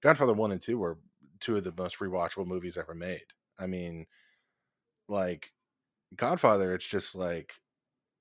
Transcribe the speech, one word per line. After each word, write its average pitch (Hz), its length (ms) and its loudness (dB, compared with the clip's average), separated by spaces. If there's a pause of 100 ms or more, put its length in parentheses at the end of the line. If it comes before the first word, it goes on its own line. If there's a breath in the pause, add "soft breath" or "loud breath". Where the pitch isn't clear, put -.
Godfather 143 320 6
One 107 180 2
and 90 100 -4
Two 120 160 -2
were 85 220 -2 (400)
two 113 180 0
of 98 60 0
the 90 140 -6
most 90 220 -4
rewatchable 92 460 -2
movies 90 320 -6
ever 82 160 -6
made. 85 320 -8 (340)
I 95 80 -6
mean, 87 380 -6 (1000)
like, 92 440 -2 (640)
Godfather, 110 580 4
it's 90 140 -4
just - 280 -4
like, 87 400 -4 (640)